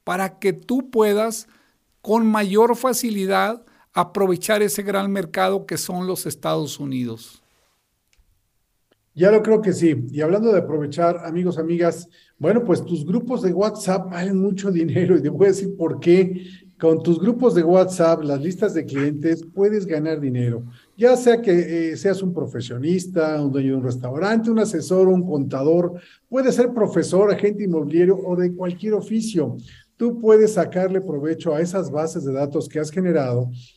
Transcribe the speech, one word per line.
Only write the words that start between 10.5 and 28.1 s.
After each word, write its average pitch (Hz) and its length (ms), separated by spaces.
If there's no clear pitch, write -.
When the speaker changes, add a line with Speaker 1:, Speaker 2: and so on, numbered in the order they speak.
Speaker 2:
de 180 80
aprovechar, 170 640
amigos, 170 320
amigas, 165 500
bueno, 196 260
pues 175 200
tus 151 200
grupos 233 380
de 180 100
WhatsApp 190 580
valen 185 300
mucho 196 300
dinero 175 460
y 139 60
te 147 60
voy 151 180
a 196 40
decir 190 260
por 160 240
qué. 180 460
Con 160 240
tus 170 160
grupos 220 380
de 170 80
WhatsApp, 170 580
las 139 180
listas 185 320
de 151 140
clientes, 147 680
puedes 202 320
ganar 156 360
dinero. 123 440
Ya 240 200
sea 233 260
que, 165 480
eh, 151 60
seas 190 260
un 180 100
profesionista, 156 1080
un 143 80
dueño 135 220
de 135 60
un 127 40
restaurante, 147 640
un 220 120
asesor, 185 480
un 180 180
contador, 151 680
puedes 262 260
ser 247 180
profesor, 196 600
agente 208 320
inmobiliario 170 520